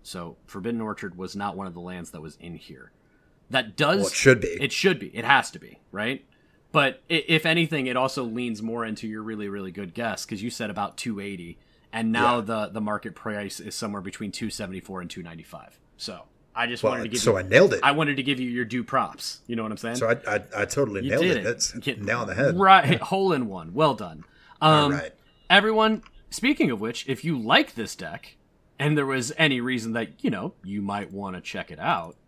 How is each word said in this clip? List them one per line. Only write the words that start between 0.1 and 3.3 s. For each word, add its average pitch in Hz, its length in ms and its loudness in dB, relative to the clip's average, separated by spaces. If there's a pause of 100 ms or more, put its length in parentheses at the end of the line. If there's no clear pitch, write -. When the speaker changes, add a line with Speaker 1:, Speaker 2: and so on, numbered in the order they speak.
Speaker 1:
Forbidden 113 320 -6
Orchard 104 380 -8
was 90 180 -10
not 101 220 -6
one 98 100 -8
of 87 60 -12
the 85 80 -14
lands 90 300 -12
that 80 100 -14
was 78 160 -16
in 85 180 -14
here. 67 360 -20 (580)